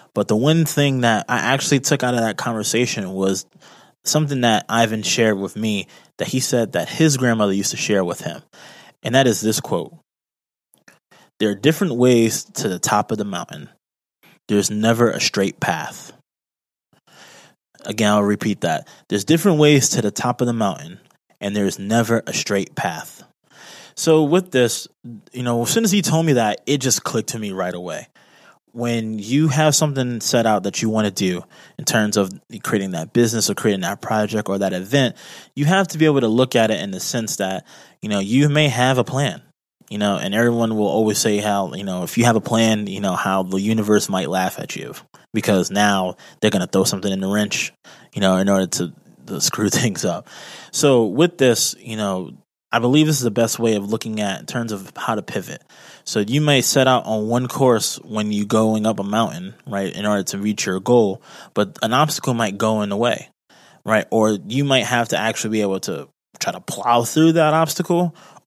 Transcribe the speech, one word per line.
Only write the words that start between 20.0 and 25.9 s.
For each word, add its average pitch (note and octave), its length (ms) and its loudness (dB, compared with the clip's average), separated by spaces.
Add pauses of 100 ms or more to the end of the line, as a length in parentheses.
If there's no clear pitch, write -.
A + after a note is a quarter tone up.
the G#2+ 80 0
top - 320 -2
of B2 60 0
the A#2+ 60 0
mountain, F#2+ 460 -4 (400)
and G2+ 160 -4
there's G2 220 0
never A2 480 0
a - 80 -8
straight - 400 -4
path." - 500 -8 (720)
So D#3+ 280 4
with F3+ 280 2
this, B2 360 0 (460)
you B2 100 -8
know, A#2+ 200 0
as A#2 60 -4
soon A3+ 140 2
as G3+ 80 2